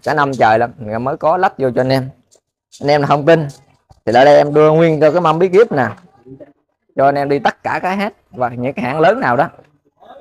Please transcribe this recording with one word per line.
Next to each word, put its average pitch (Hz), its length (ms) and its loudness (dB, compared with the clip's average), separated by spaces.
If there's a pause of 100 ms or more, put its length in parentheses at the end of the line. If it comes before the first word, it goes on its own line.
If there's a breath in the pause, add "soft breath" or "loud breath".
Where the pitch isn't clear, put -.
cả 135 120 -4
năm 143 180 -2
trời 113 260 2
lắm, 117 200 -2
người 110 200 -10
mới 131 180 -6
có 156 200 -2
lắp 185 220 -2
vô 135 120 -2
cho 120 100 -4
anh 131 120 -2
em. 131 160 -2 (760)
Anh 139 60 -4
em 147 120 2
nào 139 80 -2
không 143 180 0
tin, 165 200 4 (580)
thì 110 80 -4
lại 123 120 4
đây 147 120 6
em 147 180 2
đưa 151 160 4
nguyên 160 300 2
cho 156 100 4
cái 165 100 0
mâm 160 180 0
bí 190 100 0
kíp 208 240 2
nè, 131 160 -2 (1080)
cho 135 100 0
anh 143 80 2
em 143 140 -4
đi 143 100 -2
tất - 240 -6
cả 151 200 -6
cái 185 140 -4
hết. 202 160 -6 (180)
Và 123 180 -6
những 123 240 -8
cái - 120 -10
hãng 143 160 -6
lớn 196 200 2
nào 131 160 -2
đó, 156 120 0 (720)